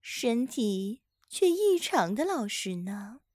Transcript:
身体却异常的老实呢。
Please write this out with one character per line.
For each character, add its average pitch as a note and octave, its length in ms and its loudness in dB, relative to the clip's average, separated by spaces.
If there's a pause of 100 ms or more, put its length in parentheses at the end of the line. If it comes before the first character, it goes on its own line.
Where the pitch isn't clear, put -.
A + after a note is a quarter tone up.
身 B3 460 0
体 G#3 560 -2 (240)
却 - 220 2
异 F#4+ 280 4
常 G#3 380 0
的 C#4 80 0
老 D#4+ 240 -2
实 F#3 300 -6
呢。 G3+ 420 -10 (160)